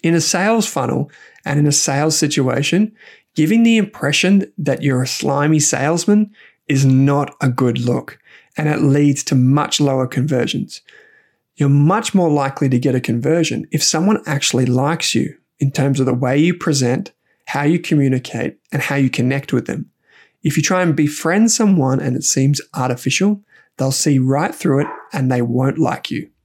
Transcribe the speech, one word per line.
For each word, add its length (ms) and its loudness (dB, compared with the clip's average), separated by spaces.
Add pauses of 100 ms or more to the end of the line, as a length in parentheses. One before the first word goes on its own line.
In 140 2
a 60 2
sales 440 0
funnel 460 -4 (340)
and 140 0
in 80 4
a 40 2
sales 460 0
situation, 720 0 (440)
giving 280 2
the 140 4
impression 800 0
that 240 -2
you're 220 0
a 40 -4
slimy 520 0
salesman 720 0 (360)
is 180 2
not 540 2
a 100 0
good 300 0
look, 380 -4 (400)
and 100 -2
it 140 0
leads 440 2
to 100 -2
much 440 2
lower 280 0
conversions. 760 -4 (760)
You're 140 0
much 460 2
more 160 4
likely 360 0
to 120 2
get 160 0
a 40 0
conversion 720 -2
if 120 -2
someone 420 0
actually 400 -2
likes 480 -2
you 240 -2 (220)
in 120 0
terms 280 0
of 80 0
the 80 0
way 220 -2
you 180 2
present, 560 -2 (340)
how 180 -4
you 140 2
communicate, 800 -2 (140)
and 100 -4
how 140 -4
you 140 2
connect 440 -2
with 140 -2
them. 240 -8 (500)
If 160 -2
you 60 0
try 180 0
and 140 2
befriend 560 2
someone 480 2
and 160 -4
it 80 -6
seems 360 0 (140)
artificial, 680 -2 (340)
they'll 140 0
see 280 2
right 340 0
through 280 0
it 60 -2 (240)
and 200 -2
they 100 0
won't 380 -2
like 320 -2
you. 180 -8 (160)